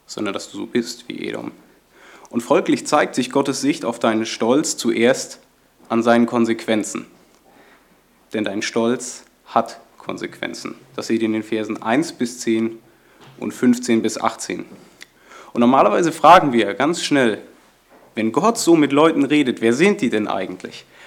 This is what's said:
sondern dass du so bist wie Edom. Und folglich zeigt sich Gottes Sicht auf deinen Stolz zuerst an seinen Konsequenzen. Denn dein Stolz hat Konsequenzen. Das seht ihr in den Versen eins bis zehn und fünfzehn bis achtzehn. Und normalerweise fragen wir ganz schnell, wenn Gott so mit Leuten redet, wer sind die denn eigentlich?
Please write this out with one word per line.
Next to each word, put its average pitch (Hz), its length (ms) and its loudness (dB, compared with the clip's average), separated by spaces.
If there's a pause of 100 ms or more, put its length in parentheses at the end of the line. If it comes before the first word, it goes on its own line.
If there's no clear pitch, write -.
sondern 101 280 -8
dass - 180 -12
du 101 60 -14
so 98 80 -10
bist - 420 -6
wie - 180 -10
Edom. 57 240 -10 (800)
Und 117 120 -4
folglich 156 440 0
zeigt 165 280 0
sich 127 160 -4
Gottes 139 300 -2
Sicht - 240 -2
auf 117 140 -6
deinen 110 280 0
Stolz 127 500 0
zuerst 117 640 0 (480)
an 117 140 0
seinen 117 240 4
Konsequenzen. 113 800 -2 (1300)
Denn 107 100 -2
dein 101 160 -6
Stolz 117 640 -4 (220)
hat - 340 -4 (160)
Konsequenzen. - 760 -10 (200)
Das 107 120 -8
seht 113 160 0
ihr 113 40 0
in 110 60 0
den 110 100 -2
Versen 107 400 -6
eins 135 300 -2
bis - 280 -6
zehn 113 380 -2 (600)
und - 160 -8
fünfzehn 120 480 2
bis 107 160 -4
achtzehn. - 480 -8 (880)
Und 117 60 -2
normalerweise 147 520 4
fragen 160 400 8
wir 101 220 2
ganz 147 280 -2
schnell, 120 380 2 (720)
wenn 110 180 -2
Gott 226 260 2
so 170 180 4
mit 139 160 4
Leuten 151 320 4
redet, 135 380 0
wer 113 100 4
sind 185 300 2
die 123 80 0
denn 107 180 -2
eigentlich? - 560 -8 (220)